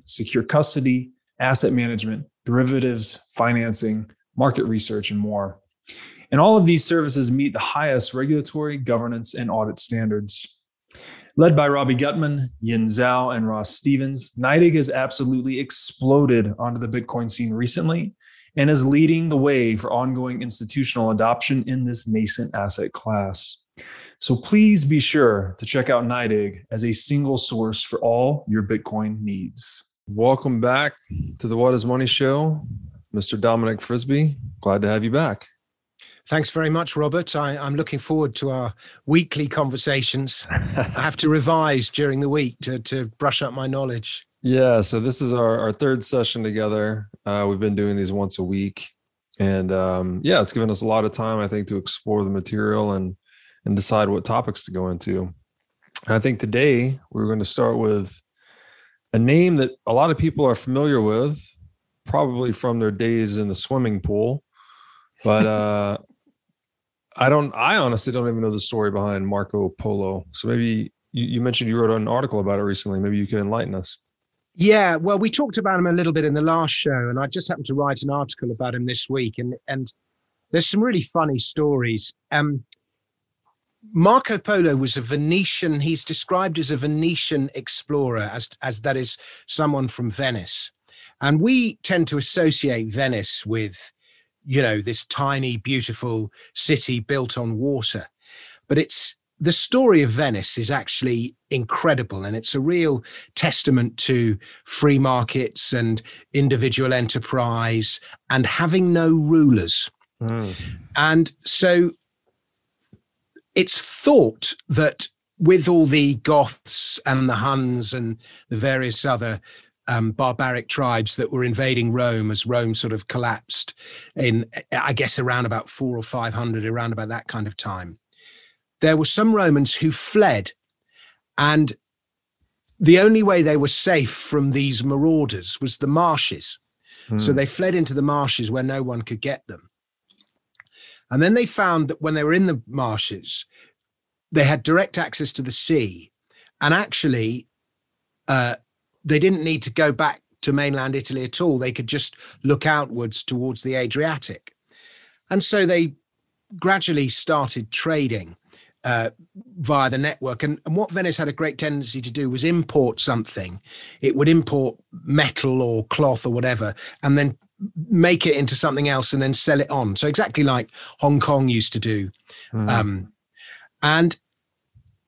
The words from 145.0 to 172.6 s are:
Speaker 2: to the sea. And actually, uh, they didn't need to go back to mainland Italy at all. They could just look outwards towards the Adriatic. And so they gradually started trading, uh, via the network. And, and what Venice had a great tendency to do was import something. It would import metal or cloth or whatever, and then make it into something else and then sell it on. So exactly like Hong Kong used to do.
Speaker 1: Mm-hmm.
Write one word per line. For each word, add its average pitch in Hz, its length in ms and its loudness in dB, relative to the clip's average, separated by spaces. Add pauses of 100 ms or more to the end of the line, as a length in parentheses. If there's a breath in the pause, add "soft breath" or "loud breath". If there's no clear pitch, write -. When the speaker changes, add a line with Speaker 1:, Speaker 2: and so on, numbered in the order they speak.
Speaker 2:
to - 80 -6
the 127 100 -8
sea. 113 600 -2 (500 soft breath)
And 147 120 4
actually, 127 720 -2 (800)
uh, 123 280 0 (480)
they 151 140 4
didn't 175 260 2
need 160 200 -2
to 117 100 -6
go 156 180 4
back 147 300 -2 (220)
to 139 100 0
mainland 139 420 0
Italy 131 280 -6
at 127 180 -4
all. 160 160 2
They 127 140 -4
could 117 160 -6
just 143 280 -2 (280 loud breath)
look 143 240 2
outwards 120 560 -2
towards 127 400 -4
the 131 100 -4
Adriatic. 131 800 -4 (800 soft breath)
And 196 100 2
so 196 240 2
they 170 300 2 (640)
gradually 170 500 0
started 131 640 -2
trading, 120 640 -2 (480 soft breath)
uh, 117 260 -2 (480)
via 135 320 2
the 131 80 -4
network. 131 460 -4
And, 151 240 -4
and 160 80 -2
what 202 160 -2
Venice 180 260 -2
had 156 100 -2
a 143 60 -4
great 151 240 -4
tendency 139 420 -4
to 120 120 -8
do 135 180 -2
was 127 140 -2
import 156 560 2
something. 101 600 -4 (420 loud breath)
It 135 140 2
would 147 140 4
import 143 480 2 (140)
metal 139 720 0
or 113 240 0
cloth 135 360 0
or 127 80 -2
whatever, 117 440 -2 (260 loud breath)
and 139 160 4
then 143 220 0 (500)
make 175 380 6
it 147 80 4
into 139 200 0
something 143 320 0
else 135 260 0
and 135 80 0
then 135 120 2
sell 143 280 2
it 143 100 -4
on. 117 240 0
So 151 120 0
exactly 151 360 0
like 127 260 2 (300 loud breath)
Hong 143 200 4
Kong 135 300 2
used 113 240 2
to 120 60 -2
do. 104 320 -2 (420 loud breath)
Speaker 1:
Mm-hmm. 110 160 -2